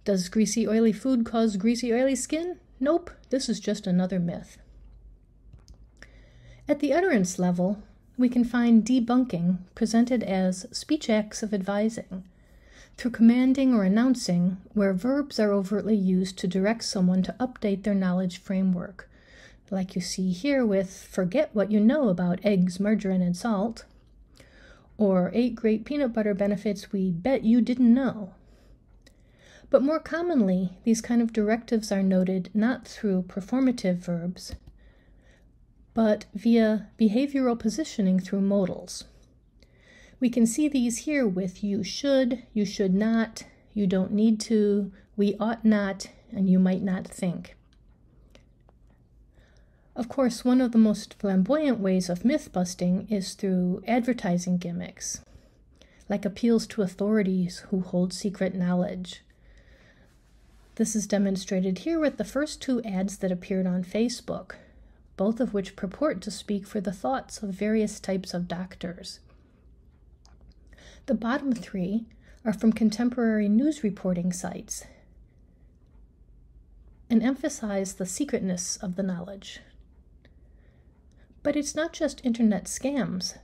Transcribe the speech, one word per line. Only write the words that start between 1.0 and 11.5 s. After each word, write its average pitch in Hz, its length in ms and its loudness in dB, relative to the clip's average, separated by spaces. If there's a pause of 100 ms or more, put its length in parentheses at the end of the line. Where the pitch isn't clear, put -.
cause 226 320 0
greasy, 233 360 0
oily 262 220 2
skin? 339 440 -4 (200)
Nope, 330 320 0 (180)
this 262 200 -2
is 202 100 -2
just 208 260 -4
another 185 340 2
myth. - 380 -6 (2000)
At 285 100 0
the 277 140 0
utterance 294 460 2
level, 180 420 0 (360)
we 247 120 4
can 247 140 2
find 233 420 4
debunking 233 720 2 (140)
presented 233 500 2
as 185 480 0
speech - 380 -4
acts 214 320 0
of 214 120 -4